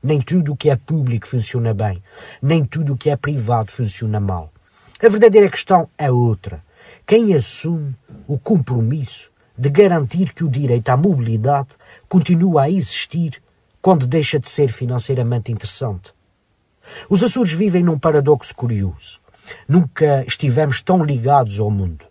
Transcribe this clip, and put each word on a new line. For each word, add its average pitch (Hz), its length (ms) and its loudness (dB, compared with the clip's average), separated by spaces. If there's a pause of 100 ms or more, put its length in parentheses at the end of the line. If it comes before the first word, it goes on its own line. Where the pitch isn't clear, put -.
Nem 147 180 0
tudo 147 340 -2
o - 20 -6
que 147 160 0
é 139 40 2
público 127 520 -4
funciona 117 480 -4
bem, 98 260 -4 (400)
nem 151 240 2
tudo 143 280 -4
o 123 40 -4
que 147 140 -2
é 139 40 0
privado 120 560 -2
funciona 107 480 -4
mal. 90 320 -6 (500)
A 226 60 6
verdadeira 208 420 6
questão - 480 0
é 143 140 -2
outra. 113 500 -2 (460)
Quem 214 260 4
assume 151 640 -2 (320)
o 143 100 -4
compromisso 131 920 -2 (260)
de 131 120 -2
garantir 170 640 2
que - 100 -8
o 156 60 -2
direito 123 400 -2
à 123 80 4
mobilidade 135 720 0 (400)
continua 170 540 2
a 143 60 0
existir 165 720 -4 (400)
quando 165 240 4
deixa 151 320 -2
de - 120 -6
ser 143 240 0
financeiramente 120 800 -4
interessante? 104 600 -8 (960)
Os 196 140 2
Açores 226 300 0
vivem 180 280 0
num 165 160 2
paradoxo 147 560 2
curioso. 98 680 -6 (480)
Nunca 147 580 4
estivemos 139 540 -2
tão 185 200 2
ligados 127 600 0
ao 104 100 0
mundo. 90 400 -4